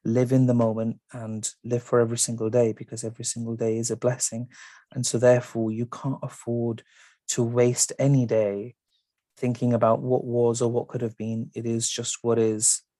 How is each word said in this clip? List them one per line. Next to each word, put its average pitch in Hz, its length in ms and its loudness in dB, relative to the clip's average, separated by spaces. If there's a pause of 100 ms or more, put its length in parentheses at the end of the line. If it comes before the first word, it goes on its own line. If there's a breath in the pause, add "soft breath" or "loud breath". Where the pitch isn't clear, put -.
live 123 300 2
in 131 140 6
the 123 80 4
moment 113 440 0 (140)
and 110 340 -8 (160)
live 120 200 -2
for 123 160 2
every 117 180 2
single 117 320 -2
day, 113 240 2
because 117 300 -12
every 117 220 -8
single 113 300 -6
day 113 220 -2
is 113 140 -4
a 110 40 -2
blessing. 120 540 -4 (440 loud breath)
And 127 120 -4
so 123 140 -2
therefore 120 520 2
you 113 140 -4
can't 135 380 -8
afford 117 580 -6 (480 soft breath)
to 120 140 0
waste 120 560 2
any 135 260 4
day 110 480 0 (640)
thinking 123 340 0
about 113 300 2
what 127 240 0
was 120 380 2
or 117 80 2
what 120 160 -2
could 120 140 -6
have 113 140 -4
been. 113 380 -6
It 113 140 -6
is 113 220 -2
just - 340 -8
what 117 160 2
is. 110 420 2 (180)